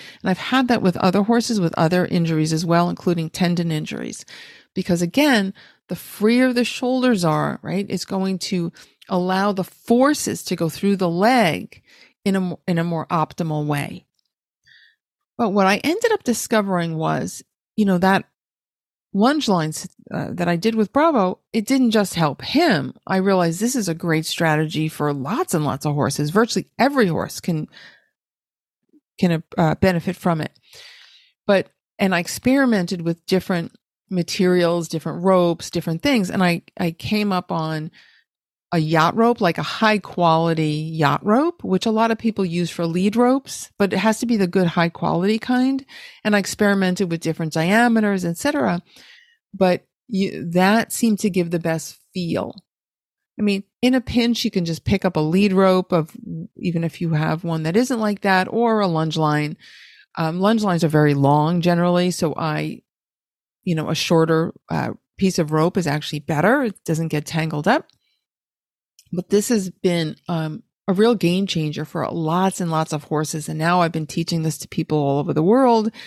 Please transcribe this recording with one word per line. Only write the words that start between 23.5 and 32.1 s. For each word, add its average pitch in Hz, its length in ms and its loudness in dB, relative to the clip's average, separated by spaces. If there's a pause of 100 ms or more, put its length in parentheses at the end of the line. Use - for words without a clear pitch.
this 247 160 -2
is 208 120 -2
a 165 60 0
great 160 320 -2
strategy 156 600 0
for 147 260 -2
lots 165 400 -4
and 151 100 2
lots 143 220 -4
of 147 80 0
horses. 147 380 -2
Virtually 208 360 0 (120)
every 262 280 2
horse - 320 -4
can, 156 280 -4 (1500)
can, 170 240 2 (140)
uh, 160 180 2
benefit 180 400 0
from 165 260 -2
it. - 100 -8 (960)
But, 196 240 2 (300)
and 190 160 2